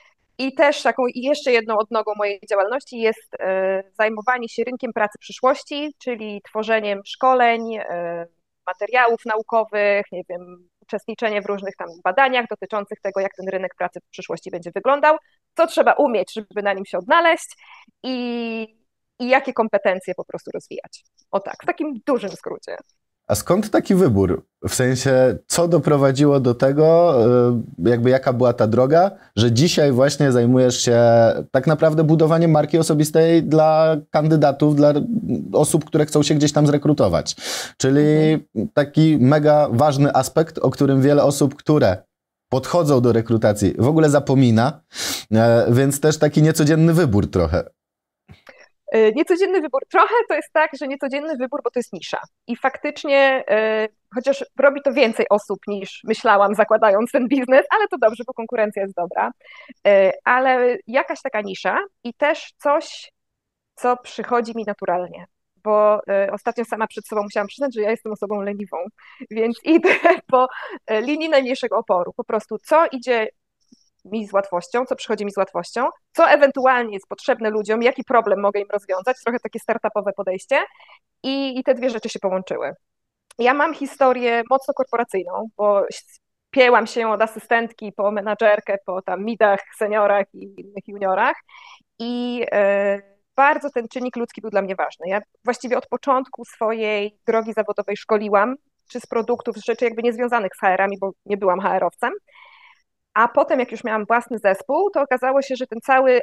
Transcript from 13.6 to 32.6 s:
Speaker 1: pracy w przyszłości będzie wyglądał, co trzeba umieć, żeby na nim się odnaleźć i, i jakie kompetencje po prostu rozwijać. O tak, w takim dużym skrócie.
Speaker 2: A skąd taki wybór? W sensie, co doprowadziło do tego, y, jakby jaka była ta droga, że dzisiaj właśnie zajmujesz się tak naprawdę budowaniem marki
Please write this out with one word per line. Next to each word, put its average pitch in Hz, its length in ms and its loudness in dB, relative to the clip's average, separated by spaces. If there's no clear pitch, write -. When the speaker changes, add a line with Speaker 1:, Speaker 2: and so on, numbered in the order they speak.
Speaker 1:
pracy 180 240 -8
w - 120 -20
przyszłości - 400 -12
będzie 175 240 -12
wyglądał, 285 420 2
co 330 100 2
trzeba 254 260 2
umieć, 240 400 0
żeby 208 300 -10
na 202 100 0
nim 190 120 -8
się - 120 -8
odnaleźć 320 500 0
i, 240 640 -8
i 247 100 -4
jakie 269 240 0
kompetencje 202 640 -2
po 180 100 -10
prostu - 280 -14
rozwijać. - 500 -14
O 202 80 -2
tak, - 240 -14
w - 20 -10
takim 302 400 -6
dużym 202 260 -2
skrócie. - 460 -14
Speaker 2:
A - 80 0
skąd 202 340 0
taki - 260 2
wybór? 98 500 2
W - 80 -6
sensie, 127 640 2
co 170 200 0
doprowadziło 143 720 4
do 123 160 2
tego, 156 600 4
y, 113 40 4
jakby 120 200 2
jaka 131 240 2
była 120 200 2
ta 113 140 0
droga, 139 440 4
że 117 160 2
dzisiaj 147 400 2
właśnie 139 400 2
zajmujesz 123 500 4
się 120 180 2
tak 135 160 0
naprawdę 156 360 2
budowaniem 160 480 4
marki 151 260 2